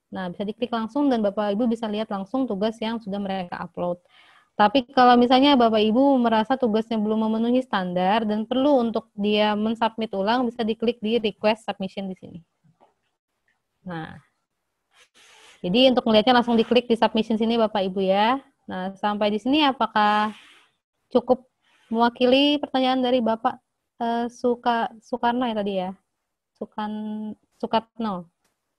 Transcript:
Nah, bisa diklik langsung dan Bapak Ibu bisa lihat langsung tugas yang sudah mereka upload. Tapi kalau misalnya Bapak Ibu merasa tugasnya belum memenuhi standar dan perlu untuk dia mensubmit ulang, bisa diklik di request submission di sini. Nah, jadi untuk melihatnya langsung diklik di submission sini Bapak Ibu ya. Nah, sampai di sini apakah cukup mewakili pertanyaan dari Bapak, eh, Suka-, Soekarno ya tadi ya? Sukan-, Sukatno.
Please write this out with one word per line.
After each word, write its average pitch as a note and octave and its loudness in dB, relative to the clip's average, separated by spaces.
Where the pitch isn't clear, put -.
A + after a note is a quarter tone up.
Nah, F#3 -8
bisa G3 -8
diklik A3+ -6
langsung A#3 -2
dan A3+ 0
Bapak G3+ -2
Ibu B3+ 0
bisa A3+ -2
lihat G#3+ -6
langsung G#3+ -6
tugas A3 -4
yang A3 -6
sudah G3 -8
mereka F#3+ -6
upload. F3 -6
Tapi A3+ 2
kalau B3 6
misalnya B3+ 6
Bapak A3+ 4
Ibu B3+ 4
merasa A3+ 0
tugasnya A3 -2
belum G#3+ 0
memenuhi A#3 0
standar F#3+ 0
dan G#3+ -2
perlu B3+ 2
untuk A3 -6
dia G#3 0
mensubmit A3 -4
ulang, A3+ -2
bisa A#3 -6
diklik A3+ -4
di A3 -2
request G#3+ -2
submission G3 -8
di F#3 -12
sini. F3 -20
Nah, E3 -12
jadi A#3+ 4
untuk A#3 0
melihatnya A3+ 6
langsung A#3 2
diklik A#3+ 2
di A3+ 2
submission A3 0
sini A3+ 0
Bapak G#3+ 0
Ibu G3 -4
ya. G#3+ 2
Nah, F#3+ -10
sampai G#3 -2
di G#3+ -2
sini C#4+ 0
apakah G#3+ 0
cukup - -2
mewakili B3 2
pertanyaan C4 -2
dari B3+ 0
Bapak, A3 -4
eh, A#3 -4
Suka-, A#3+ -2
Soekarno B3 -4
ya A3 -4
tadi G3 -4
ya? F#3+ -8
Sukan-, G#3+ -10
Sukatno. A3 -6